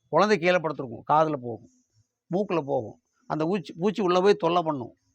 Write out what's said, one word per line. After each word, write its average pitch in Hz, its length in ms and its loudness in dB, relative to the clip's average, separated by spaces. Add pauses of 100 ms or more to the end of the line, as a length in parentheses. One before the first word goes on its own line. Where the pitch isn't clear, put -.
குழந்தை 196 280 4
கீழே 180 200 2
படுத்துருக்கும், 147 500 -6
காதுல 156 280 4
போகும், 120 340 -10 (640)
மூக்குல 185 300 -2
போகும், 131 360 -6 (300)
அந்த 151 180 -2
ஊச்சி, 185 280 -4
பூச்சி 185 280 -4
உள்ள 180 200 2
போய் 202 120 6
தொல்லை 175 280 0
பண்ணும். 156 320 -4 (220)